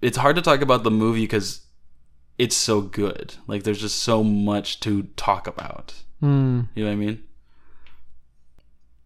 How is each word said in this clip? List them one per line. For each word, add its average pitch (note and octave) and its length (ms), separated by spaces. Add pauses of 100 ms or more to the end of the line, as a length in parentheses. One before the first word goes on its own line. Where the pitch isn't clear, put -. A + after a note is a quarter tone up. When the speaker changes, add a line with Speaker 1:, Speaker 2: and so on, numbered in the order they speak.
Speaker 1:
It's A#2+ 160
hard C#3+ 200
to F3 60
talk C#3+ 200
about B2+ 220
the A2+ 60
movie A2 360
'cause G2+ 360 (760)
it's B2 180
so G#2+ 240
good. G2 540 (120)
Like, G2+ 180
there's G#2 160
just G#2+ 200
so A2+ 220
much G#2 580
to G2+ 240 (120)
talk - 300
about. - 480 (280)
Speaker 2:
Mm. C3 520
Speaker 1:
You A2 100
know G#2+ 60
what - 20
I G2+ 40
mean? G#2 260 (1800)